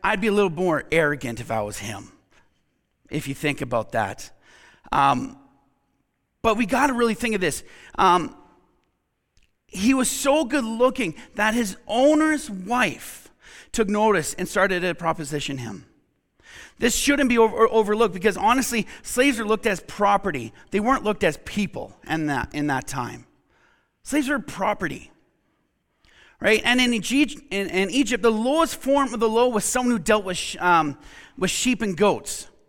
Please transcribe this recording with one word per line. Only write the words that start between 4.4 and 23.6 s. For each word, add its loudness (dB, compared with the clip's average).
Um, 0
but 2
we 0
gotta 2
really 2
think -2
of 0
this. -2
Um, 4
he 0
was 0
so 2
good -2
looking 0
that 0
his -2
owner's 2
wife -4
took 0
notice 2
and -6
started 0
to -2
proposition -6
him. -12
This 2
shouldn't 2
be 2
over-, 6
overlooked 2
because 0
honestly, 0
slaves 0
are -4
looked 0
as 0
property. 0
They 0
weren't 0
looked -2
as 2
people -6
in -2
that, -4
in -2
that -2
time. -8